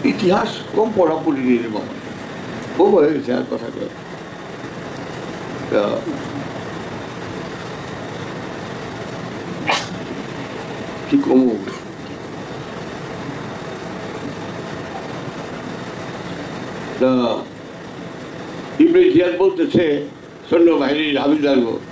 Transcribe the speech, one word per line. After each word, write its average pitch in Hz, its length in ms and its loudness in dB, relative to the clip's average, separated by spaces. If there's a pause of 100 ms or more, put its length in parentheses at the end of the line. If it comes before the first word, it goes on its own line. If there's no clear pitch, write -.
ইতিহাস 208 440 4 (280)
কম 220 200 4
পড়া 160 200 6 (100)
পড়িনি 127 320 4
রে 113 120 0
বাবা, 104 160 -4 (920)
খুব 202 180 6
হয়ে 156 180 6
গেছে 123 200 0
আর 127 80 2 (100)
কথা - 140 -4
কয়। - 240 -6 (1800)
তা 107 260 2 (4000)
কি 143 80 6
কমু? 127 400 6 (4000)
তা 127 380 4 (1400)
ইবনে 330 320 10
জিয়াদ 175 260 6
বলতেছে 160 680 4 (420)
সৈন্যবাহিনীর 151 720 6
হাবিলদার 143 380 6
গো 113 220 2 (120)